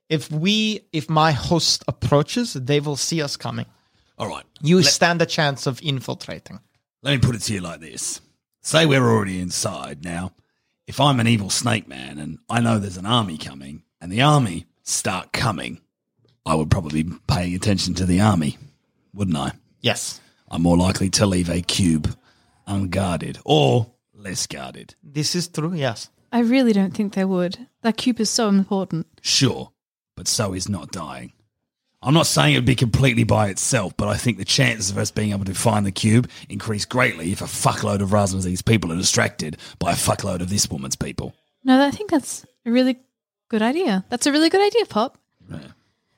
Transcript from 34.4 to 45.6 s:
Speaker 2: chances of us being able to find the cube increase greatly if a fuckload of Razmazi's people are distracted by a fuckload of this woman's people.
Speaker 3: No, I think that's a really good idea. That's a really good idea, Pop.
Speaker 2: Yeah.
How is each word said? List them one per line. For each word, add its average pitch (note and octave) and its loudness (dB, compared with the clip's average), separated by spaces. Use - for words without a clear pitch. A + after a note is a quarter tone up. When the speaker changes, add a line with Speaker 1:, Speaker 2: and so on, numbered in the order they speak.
Speaker 2:
chances A2 0
of G2 -4
us G#2+ -2
being G#2+ -2
able G2 -2
to F#2+ -4
find G#2+ 2
the G2 -2
cube A2+ 2
increase G#2 -6
greatly F#2 -2
if - -6
a - -8
fuckload G#2+ 0
of G2 0
Razmazi's F#2+ 0
people F2+ 2
are E2+ -4
distracted G2+ -2
by F2 0
a - 0
fuckload G2 -2
of F2+ -6
this G2 0
woman's C2+ -8
people. - -8
Speaker 3:
No, C4 6
I C#4 0
think G#4 -8
that's - -2
a A3+ -2
really B3+ 2
good G#3+ 0
idea. A#3+ 0
That's - -2
a C#4+ 4
really D#4+ 4
good G4 4
idea, G#4 2
Pop. A3 -2
Speaker 2:
Yeah. - -10